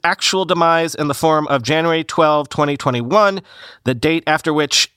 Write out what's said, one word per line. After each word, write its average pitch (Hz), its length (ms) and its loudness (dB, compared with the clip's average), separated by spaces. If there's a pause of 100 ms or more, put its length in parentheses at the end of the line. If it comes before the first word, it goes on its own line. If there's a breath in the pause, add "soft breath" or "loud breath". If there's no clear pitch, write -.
actual 190 440 0
demise 165 480 2
in 151 140 -4
the 143 60 -2
form 156 340 2
of 139 140 0
January 160 400 0
twelfth, 151 460 2
twenty 143 300 -2
twenty-one, 175 640 0 (420 loud breath)
the 127 100 0
date 160 320 -2
after 156 280 -4
which - 420 -2